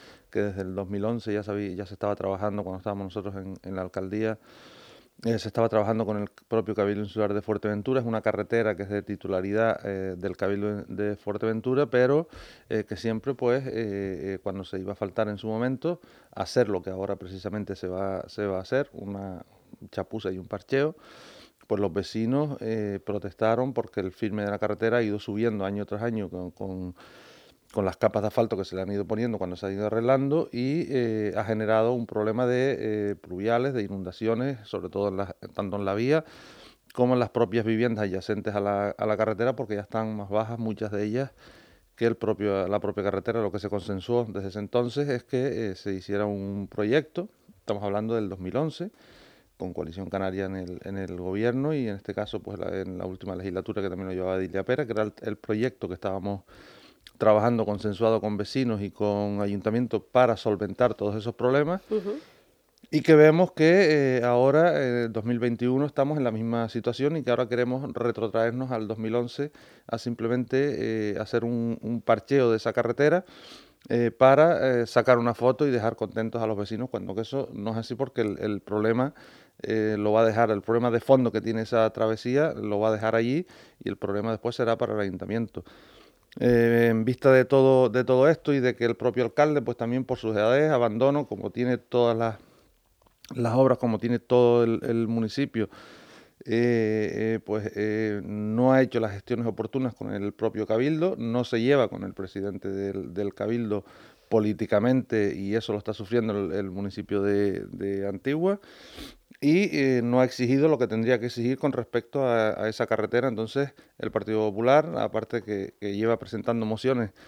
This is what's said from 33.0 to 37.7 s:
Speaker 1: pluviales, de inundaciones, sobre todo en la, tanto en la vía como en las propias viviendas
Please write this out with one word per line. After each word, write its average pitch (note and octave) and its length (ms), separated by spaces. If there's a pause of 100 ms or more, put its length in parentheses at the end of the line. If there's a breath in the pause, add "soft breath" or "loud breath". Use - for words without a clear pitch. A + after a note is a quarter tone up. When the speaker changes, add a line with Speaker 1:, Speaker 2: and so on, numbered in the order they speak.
Speaker 1:
pluviales, A2+ 580
de A2+ 100
inundaciones, A2 800
sobre F#2 240
todo G2+ 220
en F#2+ 80
la, F#2+ 180 (180)
tanto G2+ 220
en G2+ 80
la G2 100
vía C3+ 300 (720 loud breath)
como B2 200
en B2 60
las A2+ 100
propias A2+ 360
viviendas A2 400